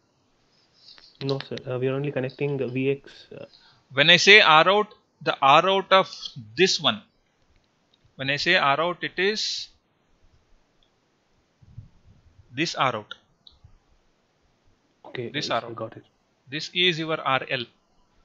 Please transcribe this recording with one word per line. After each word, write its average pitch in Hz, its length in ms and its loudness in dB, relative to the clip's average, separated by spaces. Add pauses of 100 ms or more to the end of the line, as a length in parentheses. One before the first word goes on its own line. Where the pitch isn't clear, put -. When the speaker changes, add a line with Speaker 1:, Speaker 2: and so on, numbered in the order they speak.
(1200)
Speaker 1:
No, 139 160 -4 (100)
sir. - 80 -12 (120)
Uh, 127 100 -6
we 131 100 -2
are 131 60 -4
only 139 180 -6
connecting 139 440 -6
the 127 120 -4
V 131 220 -2
X. - 420 -10
Uh, - 140 -18 (460)
Speaker 2:
When 143 180 4
I 175 60 8
say 202 240 8
R 160 280 6
out, 208 260 0 (280)
the 147 180 -4
R 151 280 6
out 190 240 0
of 190 160 4 (480)
this 180 240 2
one. 117 220 -2 (1120)
When 135 140 -6
I 143 60 -2
say 175 200 0
R 143 240 2
out, 170 220 -4
it 151 160 -10
is 202 500 -4 (2750)
this 151 220 -6
R 127 220 -2
out. 104 180 -14 (1900)
Speaker 1:
Okay, 117 220 -12
Speaker 2:
This 147 180 -10
Speaker 1:
yes, - 40 -8
Speaker 2:
R 117 140 -4
out. 117 60 -14
Speaker 1:
I 117 40 -14
got 110 220 -14
it. 107 80 -20 (460)
Speaker 2:
This 156 240 -12
is 180 240 -2
your 160 220 -6
R 131 280 -2
L. 127 160 -6 (600)